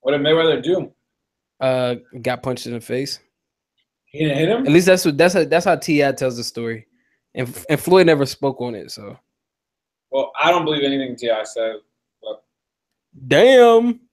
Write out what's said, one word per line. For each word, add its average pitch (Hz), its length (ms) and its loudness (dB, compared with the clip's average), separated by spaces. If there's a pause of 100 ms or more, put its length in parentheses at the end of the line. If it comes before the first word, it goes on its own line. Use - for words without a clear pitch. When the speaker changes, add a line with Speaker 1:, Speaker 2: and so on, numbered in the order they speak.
Speaker 1:
What 131 100 -2
did 147 100 -2
Mayweather 156 420 0
do? 165 280 -4 (680)
Speaker 2:
Uh, 127 360 -2 (260)
got 123 220 -6
punched 123 240 -6
in 120 60 -10
the 117 80 -10
face. 131 380 -8 (840)
Speaker 1:
He - 140 -20
didn't 151 180 -2
hit 160 120 0
him? 240 160 -2
Speaker 2:
At 143 60 0
least 175 160 6
that's 185 180 4
what, 147 120 -2
that's 175 160 4
how, 185 100 2
that's 156 220 0
how 180 100 2
T 147 280 0
I 139 100 0
tells 131 240 -4
the 120 60 -10
story. 113 440 -10 (480)
And, 123 340 -10
and 151 100 0
Floyd 180 280 4
never 147 180 2
spoke 135 360 -6
on 123 140 -8
it, 90 160 -14
so. 104 260 -18 (920)
Speaker 1:
Well, 131 220 -4 (100)
I 160 100 2
don't 175 140 0
believe 151 180 -2
anything 135 320 -4
T 117 140 -8
I 107 140 -2
says, 110 380 -8 (400)
but 107 220 -14 (840)
Speaker 2:
Damn. 233 720 6 (140)